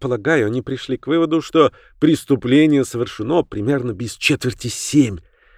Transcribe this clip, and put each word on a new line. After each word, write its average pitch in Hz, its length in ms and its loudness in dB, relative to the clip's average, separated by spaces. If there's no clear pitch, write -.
полагаю, 123 460 0
они 120 160 -4
пришли 131 340 -6
к - 100 -10
выводу, 160 340 0
что 147 320 2
преступление 143 840 2
совершено 120 600 -4
примерно 123 480 -4
без 107 240 -10
четверти - 500 -4
семь. 120 520 0